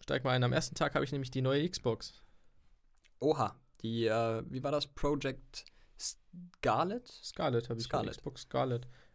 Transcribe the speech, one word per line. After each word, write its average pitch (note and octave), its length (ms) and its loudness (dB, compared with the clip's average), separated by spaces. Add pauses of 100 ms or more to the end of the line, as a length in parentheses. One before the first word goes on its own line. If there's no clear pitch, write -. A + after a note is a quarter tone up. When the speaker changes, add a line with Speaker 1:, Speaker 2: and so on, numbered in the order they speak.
Speaker 1:
Steig C3+ 220 0
mal C3 80 2
ein. B2+ 120 6
Am B2 100 4
ersten D3 200 0
Tag D3+ 220 0
hab C#3 80 4
ich C3+ 80 -2
nämlich C3+ 180 -4
die C3 140 -2
neue C#3+ 260 4
Xbox. - 540 -4 (960)
Speaker 2:
Oha, C3+ 360 2 (260)
die, A2+ 240 0
äh, A2+ 440 2
wie C3 140 -6
war C#3 80 0
das? D3 160 0
Project - 800 -2 (340)
Scarlet? F3 1080 -2
Speaker 1:
Scarlet - 600 -2
hab A#2 80 -2
ich, A2+ 60 -4
Speaker 2:
Scarlet. - 340 -2
Speaker 1:
Xbox - 260 -12
Scarlet. B2+ 440 0 (280)